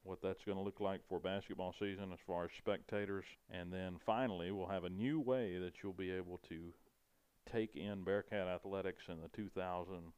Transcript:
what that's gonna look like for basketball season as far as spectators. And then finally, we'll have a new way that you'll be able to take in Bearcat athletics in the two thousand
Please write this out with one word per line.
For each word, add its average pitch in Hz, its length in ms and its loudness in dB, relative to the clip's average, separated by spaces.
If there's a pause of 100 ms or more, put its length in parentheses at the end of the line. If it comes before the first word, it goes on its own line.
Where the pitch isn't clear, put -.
what 92 180 -6
that's 95 240 0
gonna 98 180 0
look 98 180 -2
like 98 280 2
for 90 100 2
basketball 92 600 -2
season 98 340 -2
as 87 140 -8
far 87 180 2
as 85 140 -2
spectators. 101 680 0 (240)
And 90 240 -4
then 92 320 -2
finally, 110 460 4
we'll 95 160 0
have 92 180 0
a 90 60 0
new 123 280 2
way 120 400 4
that 90 240 0
you'll 98 120 -2
be 92 160 0
able 90 380 -2
to 85 260 -6 (760)
take 113 260 2
in 95 280 -2
Bearcat 98 440 4
athletics 92 600 0
in 82 140 -6
the 82 60 -8
two 104 200 -4
thousand 90 680 -2